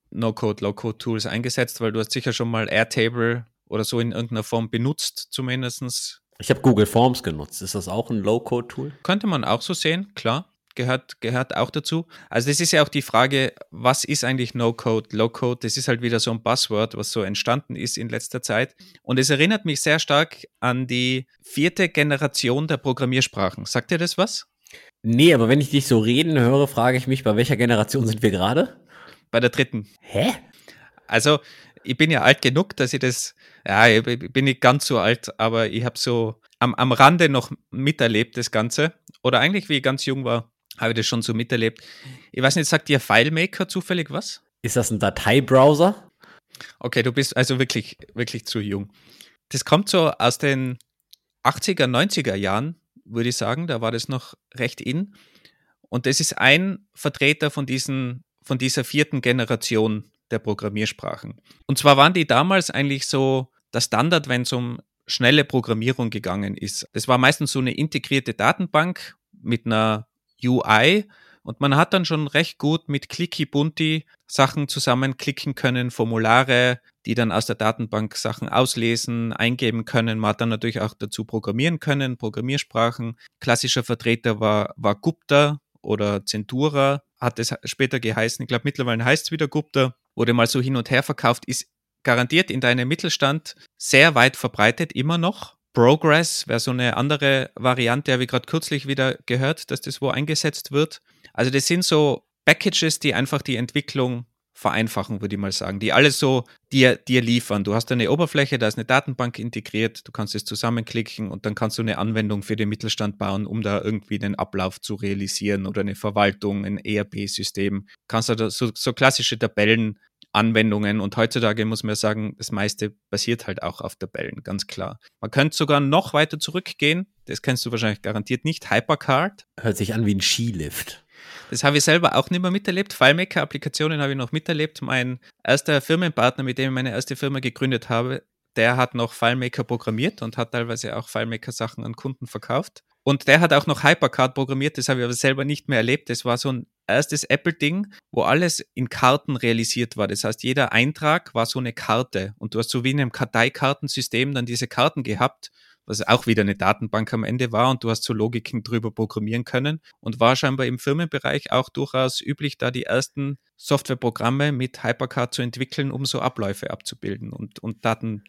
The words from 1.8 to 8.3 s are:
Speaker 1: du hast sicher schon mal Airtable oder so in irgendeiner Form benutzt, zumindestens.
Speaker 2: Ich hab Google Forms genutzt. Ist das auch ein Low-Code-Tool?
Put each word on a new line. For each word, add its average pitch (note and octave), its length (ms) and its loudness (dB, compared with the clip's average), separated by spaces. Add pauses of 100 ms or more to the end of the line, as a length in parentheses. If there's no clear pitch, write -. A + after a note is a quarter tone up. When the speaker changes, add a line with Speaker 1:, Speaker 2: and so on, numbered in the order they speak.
Speaker 1:
du A2+ 80 -2
hast G#2+ 120 -4
sicher B2+ 220 -4
schon A#2 160 -4
mal A2 180 -2
Airtable A#2 800 0 (220)
oder A2 160 -4
so A#2+ 160 -2
in A#2 140 -2
irgendeiner A2+ 300 -6
Form A2+ 280 -4
benutzt, - 580 -4
zumindestens. B2+ 920 -8 (180)
Speaker 2:
Ich - 100 -6
hab - 140 2
Google G#2+ 240 6
Forms B2 340 4
genutzt. D2+ 400 -8
Ist F#2+ 140 -8
das F#2 120 -6
auch G#2 220 -4
ein A2+ 80 -2
Low-Code-Tool? A#2+ 720 -2 (120)